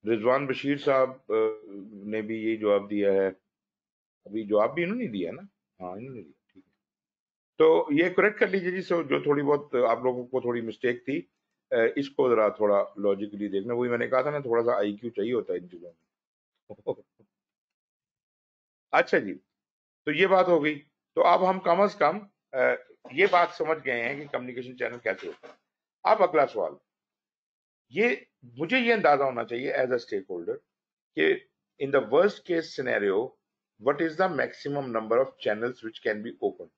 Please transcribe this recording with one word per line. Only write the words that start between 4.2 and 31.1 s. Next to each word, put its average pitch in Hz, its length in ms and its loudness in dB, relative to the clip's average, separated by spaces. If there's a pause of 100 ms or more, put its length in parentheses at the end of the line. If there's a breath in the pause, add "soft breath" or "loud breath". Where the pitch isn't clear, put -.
अभी 107 180 -6
जवाब 107 280 4
भी 170 100 -2
इन्होंने 220 240 -4
दिया 95 260 -4
ना? 160 100 -14 (380)
हाँ, 92 180 -10
इन्होंने 123 240 -14
दिया, - 320 -20
ठीक 95 120 -20
है। 90 60 -20 (840)
तो 160 340 4
ये 170 180 2
correct 196 280 2
कर 214 100 4
लीजिए 185 220 -2
जी, 185 120 -6
सो 170 200 0
जो 143 180 -2
थोड़ी 143 220 2
बहुत 143 340 0
आप 120 280 2
लोगों 123 200 -2
को 127 160 -2
थोड़ी 120 200 -2
mistake 120 420 -4
थी, 143 280 -8 (420)
अ, 123 40 2 (220)
इसको 139 320 0
जरा 107 200 6
थोड़ा 101 480 2
logically 101 500 -2
देखना। 98 260 -4
वही 120 160 -2
मैंने 120 180 -2
कहा 131 140 2
था 147 80 -2
ना, 147 100 -4
थोड़ा 120 220 0
सा 120 160 0
आईक्यू 104 320 -4
चाहिए 113 220 -4
होता 101 200 -4
है 90 60 -4
इन 90 100 -12
चीजों 87 200 -20
में। 85 80 -20 (760)
<laughs> - 460 -12 (1800)
अच्छा - 260 4
जी, 101 140 -4 (720)
तो 151 60 -2
ये 170 140 2
बात 185 220 4
हो 165 120 4
गई। 151 140 0 (400)
तो 160 60 0
अब 175 240 4
हम 185 140 2
कम 185 240 2
अज 208 120 0
कम, 180 340 0 (260)
अ, 131 60 -2 (520)
ये 170 140 2
बात 175 260 4
समझ 160 240 -2
गए 131 240 -4
हैं 131 200 -4
कि 147 60 -12
communication 127 480 -8
channel 120 240 -8
कैसे 98 280 -6
होता - 220 -14
है। - 60 -20 (520)
अब 214 220 4
अगला 147 180 4
सवाल, 85 320 -4 (1120)
ये, 202 360 0 (180)
मुझे 147 340 -2
ये 233 140 2
अंदाजा 147 320 4
होना 120 200 -2
चाहिए 120 280 -6
as 127 140 0
a 123 120 -2
stakeholder 95 560 -6 (640)